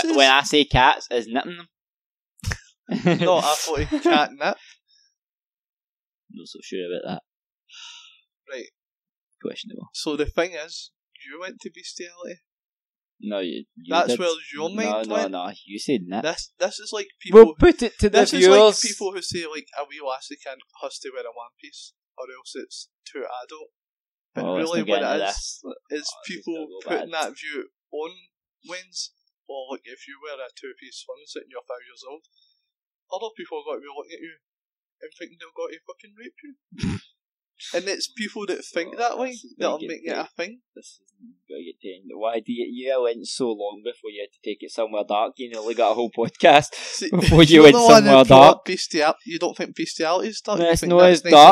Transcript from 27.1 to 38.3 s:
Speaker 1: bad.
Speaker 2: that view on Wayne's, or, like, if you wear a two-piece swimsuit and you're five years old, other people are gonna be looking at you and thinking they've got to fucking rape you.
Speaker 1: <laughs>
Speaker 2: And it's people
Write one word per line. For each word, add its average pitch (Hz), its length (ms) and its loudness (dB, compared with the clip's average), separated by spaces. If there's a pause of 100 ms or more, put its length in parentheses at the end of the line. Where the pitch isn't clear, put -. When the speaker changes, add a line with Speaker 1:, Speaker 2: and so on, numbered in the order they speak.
Speaker 1:
bad. 156 180 -8
Speaker 2:
that 139 80 -20
view 151 300 -16 (240)
on 156 180 -12 (560)
Wayne's, 180 440 -16 (360)
or, 131 240 -16
like, - 140 -16
if 127 220 -20
you 139 160 -20
wear 147 120 -16
a 127 140 -16 (100)
two-piece 131 460 -20
swimsuit 143 420 -20
and 131 40 -20
you're 123 160 -20
five 123 200 -18
years 120 220 -20
old, 156 140 -20 (880)
other 220 240 -10
people 160 240 -14
are 147 100 -18
gonna 135 140 -12
be 143 100 -20
looking 143 240 -18
at - 60 -20
you 160 100 -20 (680)
and 156 160 -20
thinking 170 200 -20
they've 165 160 -20
got 165 160 -12
to 165 160 -20
fucking 208 320 -20
rape - 240 -20
you. 220 600 -12
Speaker 1:
<laughs> - 40 -20 (640)
Speaker 2:
And 180 140 -8
it's - 240 -10
people 214 360 -12